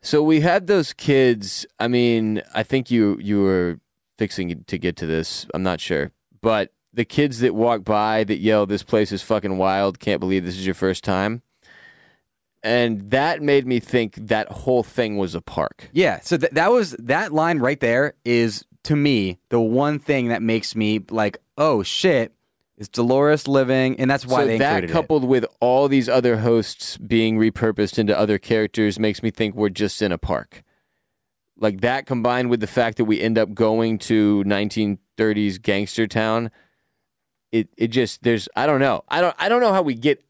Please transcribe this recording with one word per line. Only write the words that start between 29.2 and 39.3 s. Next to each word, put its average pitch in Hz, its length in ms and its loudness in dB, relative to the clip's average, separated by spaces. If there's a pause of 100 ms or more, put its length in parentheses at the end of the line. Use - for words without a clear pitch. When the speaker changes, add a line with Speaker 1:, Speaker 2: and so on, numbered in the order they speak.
Speaker 1:
me 113 80 -2
think 104 240 -4
we're 104 160 0
just 101 320 -4
in 95 100 0
a 82 60 -4
park. - 440 -8 (920)
Like, 104 260 -4
that 127 240 -2
combined 123 440 -2
with 120 100 0
the 107 60 -4
fact 117 320 -2
that 117 60 2
we 107 160 0
end 113 180 0
up 104 160 0
going 113 460 0
to 104 440 2
nineteen 101 540 -2 (180)
thirties 104 420 0
gangster 104 480 -2
town, 110 440 -2 (1040)
it, 113 240 0
it 113 120 -2
just, 117 340 -2
there's, 117 340 0
I 131 100 0
don't 143 140 2
know. 131 280 0
I 160 120 -2
don't, 175 180 0